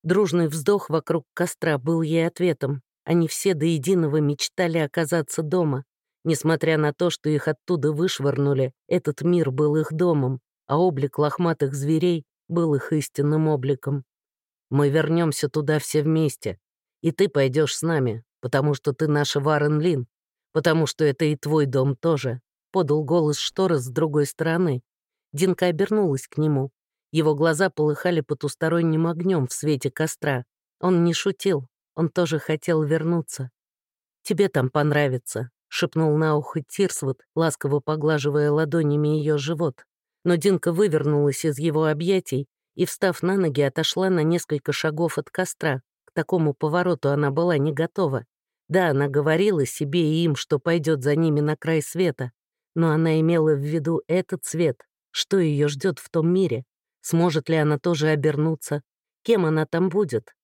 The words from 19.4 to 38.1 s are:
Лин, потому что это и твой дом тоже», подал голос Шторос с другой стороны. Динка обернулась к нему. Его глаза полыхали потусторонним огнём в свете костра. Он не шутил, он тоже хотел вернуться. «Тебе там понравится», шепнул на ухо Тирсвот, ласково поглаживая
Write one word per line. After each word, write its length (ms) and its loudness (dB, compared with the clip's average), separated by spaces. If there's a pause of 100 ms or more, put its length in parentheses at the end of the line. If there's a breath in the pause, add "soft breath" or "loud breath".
Лин, 260 -2 (460)
потому 320 2
что 180 -4
это 220 0
и 100 0
твой 300 0
дом 300 0
тоже», 440 -2 (320)
подал 320 0
голос 340 0
Шторос 440 0
с 80 -10
другой 360 0
стороны. 560 -2 (520)
Динка 320 0
обернулась 640 0
к 100 -10
нему. 340 0 (400)
Его 240 2
глаза 340 2
полыхали 520 0
потусторонним 880 0
огнём 400 0
в 60 -10
свете 380 -2
костра. 540 -4 (340)
Он 240 2
не 100 2
шутил, 540 -2 (280)
он 140 0
тоже 300 -2
хотел 420 -2
вернуться. 720 -2 (720)
«Тебе 240 2
там 220 0
понравится», 840 0 (220)
шепнул 440 0
на 180 2
ухо 260 -4
Тирсвот, 640 -4 (120)
ласково 440 0
поглаживая 720 0